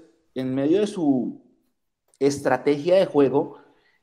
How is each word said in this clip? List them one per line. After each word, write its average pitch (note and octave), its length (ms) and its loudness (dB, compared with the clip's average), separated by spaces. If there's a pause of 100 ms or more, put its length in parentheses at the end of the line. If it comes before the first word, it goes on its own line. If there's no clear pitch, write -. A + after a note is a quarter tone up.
(360)
en C3 180 -6
medio D3 280 0
de G#3 60 0
su C#3 540 -2 (800)
estrategia C#3+ 760 0
de F#3+ 120 4
juego, C#3 500 0 (460)